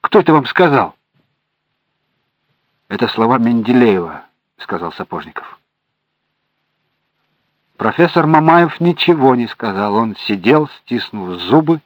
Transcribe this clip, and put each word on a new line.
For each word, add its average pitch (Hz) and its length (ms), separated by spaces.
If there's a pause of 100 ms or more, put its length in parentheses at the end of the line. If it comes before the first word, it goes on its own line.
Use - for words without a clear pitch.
«Кто - 200
это 160 120
вам 147 120
сказал?» 139 500 (1900)
«Это 104 200
слова 113 300
Менделеева», 117 840 (340)
сказал 85 360
Сапожников. - 680 (2250)
Профессор 160 480
Мамаев 160 540
ничего 156 560
не 120 120
сказал. 104 480
Он 110 200
сидел, 123 540 (100)
стиснув 95 600
зубы 151 460